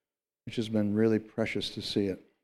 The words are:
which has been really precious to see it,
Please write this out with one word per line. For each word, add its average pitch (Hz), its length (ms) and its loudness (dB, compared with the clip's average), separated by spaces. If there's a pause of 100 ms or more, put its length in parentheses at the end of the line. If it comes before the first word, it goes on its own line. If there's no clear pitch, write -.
(460)
which - 100 -12
has 110 120 -2
been 104 280 0
really 110 240 4
precious 107 500 -4
to - 140 -10
see 151 240 0
it, - 120 -4 (240)